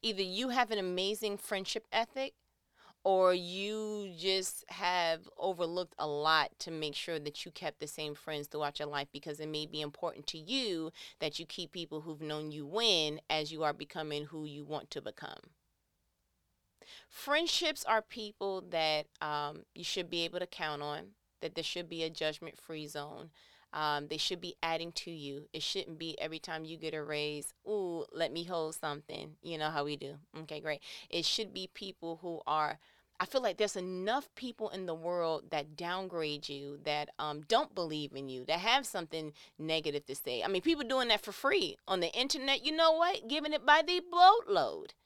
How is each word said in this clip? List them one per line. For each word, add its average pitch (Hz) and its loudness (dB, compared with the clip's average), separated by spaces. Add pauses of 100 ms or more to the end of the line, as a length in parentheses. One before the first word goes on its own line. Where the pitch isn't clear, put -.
Either 202 2
you 190 0
have 240 4
an 220 2
amazing 196 0
friendship 190 -4
ethic, 247 -2 (680)
or 185 8
you 202 -2
just 185 0
have 175 2 (100)
overlooked 175 0
a - 0
lot 151 4 (100)
to - -8
make 156 -4
sure 165 -4
that 147 -8
you 180 -12
kept 160 -6
the 156 -6
same 151 -6
friends 147 -6
throughout 147 -2
your 151 -4
life, 143 -2
because 151 -8
it 156 -6
may 156 -4
be 151 -6
important 151 -6
to - -6
you 175 -2 (300)
that 151 -2
you 165 -8
keep - -10
people 156 -8
who've 156 -8
known 151 -4
you 147 -8
when, 165 4
as 156 0
you 156 -4
are 147 2
becoming 147 -6
who 156 -8
you 147 -10
want 143 -6
to 135 -8
become. - -10 (1600)
Friendships 311 2
are 220 4
people 208 -4
that, 156 2 (140)
um, 151 -2 (100)
you 175 -10
should 175 -2
be 170 0
able 170 -2
to 180 -2
count 151 -2
on, 147 -6 (260)
that 165 -6
there 165 -4
should 175 -4
be 165 -4
a 160 -2
judgment-free 156 -6
zone. 147 -10 (420)
Um, 147 0
they 151 -4
should 175 0
be 175 -8
adding 165 0
to - -6
you. 147 -8
It 156 -4
shouldn't 165 -2
be 160 -6
every 160 -4
time 160 -6
you 160 -10
get 156 -6
a 151 -4
raise, 147 -2 (140)
"Ooh, 185 0
let 156 0
me 170 -4
hold 165 -2
something." 151 -6
You 165 -6
know 151 0
how 151 0
we 147 -2
do. 143 -8 (180)
Okay, 156 -10
great. 156 -4 (280)
It 170 0
should - 0
be 190 -6
people 170 -8
who 170 -6
are, 151 2 (420)
I 185 0
feel 262 0
like 196 2
there's 214 2
enough 185 -2
people 240 -6
in 190 -6
the 170 -2
world 165 0
that 151 -2
downgrade 170 -2
you, 143 -8
that, 147 0
um, 151 -2
don't 226 4
believe 156 -2
in 135 -6
you, 127 -6
that 160 2
have 240 4
something 160 -4 (240)
negative 156 0
to - -6
say. 123 -2
I - 0
mean, 190 2
people 294 2
doing 240 2
that 208 6
for 208 -10
free 269 2 (100)
on 185 2
the 170 0
internet, 269 0
you 302 0
know 320 8
what? 330 2
Giving 302 0
it 285 0
by 302 10
the 359 2
boatload. 349 8 (120)